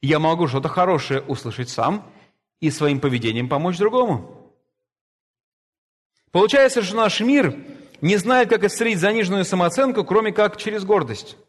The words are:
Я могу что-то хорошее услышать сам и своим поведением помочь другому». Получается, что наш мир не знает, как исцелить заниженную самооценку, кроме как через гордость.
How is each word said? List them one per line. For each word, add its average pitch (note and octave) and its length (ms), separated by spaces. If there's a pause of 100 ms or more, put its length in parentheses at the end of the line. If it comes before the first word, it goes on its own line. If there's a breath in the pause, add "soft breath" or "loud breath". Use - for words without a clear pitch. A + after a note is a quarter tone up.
Я D3 180
могу E3 280
что-то C3+ 220
хорошее F3 520
услышать B2+ 480
сам E3 400 (520 soft breath)
и D#3 100
своим D3 300
поведением A#2+ 480
помочь E3 280
другому». G#3 580 (2000)
Получается, B3 520
что F#3+ 120
наш A3 260
мир B3+ 360 (440 loud breath)
не F3 160
знает, A#3 320
как G3+ 140
исцелить G#3+ 360
заниженную G3+ 440
самооценку, F#3 600
кроме G#3+ 260
как G#3 260
через G#3 280
гордость. E3 520 (120)